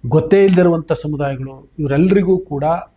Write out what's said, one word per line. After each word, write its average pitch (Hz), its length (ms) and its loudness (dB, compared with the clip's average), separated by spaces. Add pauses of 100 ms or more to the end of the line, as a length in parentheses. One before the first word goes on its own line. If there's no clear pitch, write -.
ಗೊತ್ತೇ 160 380 2
ಇಲ್ಲದಿರುವಂಥ 175 480 2
ಸಮುದಾಯಗಳು, 139 840 -8
ಇವರೆಲ್ಲರಿಗೂ 180 600 2
ಕೂಡ 147 260 -6 (320)